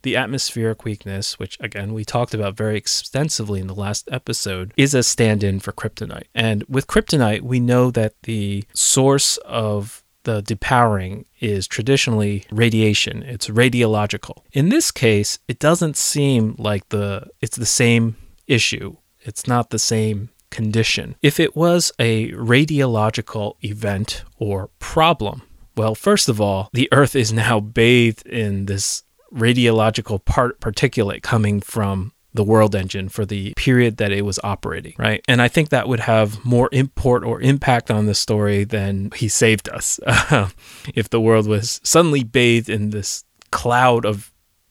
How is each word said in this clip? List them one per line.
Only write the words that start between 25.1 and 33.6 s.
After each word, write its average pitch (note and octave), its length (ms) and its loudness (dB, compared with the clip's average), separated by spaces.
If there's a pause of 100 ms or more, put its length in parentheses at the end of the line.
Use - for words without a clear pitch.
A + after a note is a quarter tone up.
well, A2 200 0
first - 340 2
of G#2+ 100 0
all, G2 320 0
the B2+ 200 0
Earth C3+ 240 4
is A2 180 2
now A2 260 2
bathed A#2 680 2
in G2+ 400 -4
this G2 360 -6 (300)
radiological A2+ 880 2
part-, - 360 0
particulate A2 640 -2
coming G#2 360 2
from G2 540 -4 (220)
the A2 80 2
world G#2+ 320 4
engine F#2+ 340 -6
for G#2+ 160 -6
the G2+ 300 -6
period B2 420 2